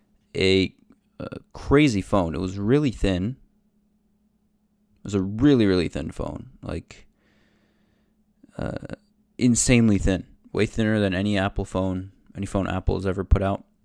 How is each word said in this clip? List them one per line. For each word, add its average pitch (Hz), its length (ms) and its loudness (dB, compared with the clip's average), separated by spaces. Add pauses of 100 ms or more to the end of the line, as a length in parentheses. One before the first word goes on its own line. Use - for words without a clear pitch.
(360)
a, 95 380 2 (440)
a - 200 -12 (140)
crazy 135 480 2
phone. 87 340 0
It 76 60 -6
was 92 180 -6
really 127 320 0
thin. 98 460 -2 (1600)
It - 60 -20
was 104 100 -6
a 95 80 2
really, 113 440 4
really 90 220 2
thin - 220 -8
phone. - 400 -10 (120)
Like, 85 440 -12 (1500)
uh, - 360 -8 (440)
insanely 117 600 4
thin. 90 280 -2 (260)
Way 101 140 0
thinner 110 320 -2
than 98 160 0
any 101 240 -2
Apple 98 260 -2
phone, 92 460 -4 (240)
any 98 120 -8
phone 95 200 -2
Apple 92 300 -2
has 92 100 -4
ever 92 160 -4
put - 200 2
out. 98 220 -2 (200)